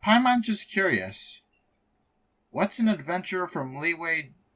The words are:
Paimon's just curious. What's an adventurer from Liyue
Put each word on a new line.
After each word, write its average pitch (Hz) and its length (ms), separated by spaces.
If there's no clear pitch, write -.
Paimon's 240 420
just 214 240
curious. 113 720
What's 196 280
an 226 100
adventurer 180 600
from 131 260
Liyue 160 580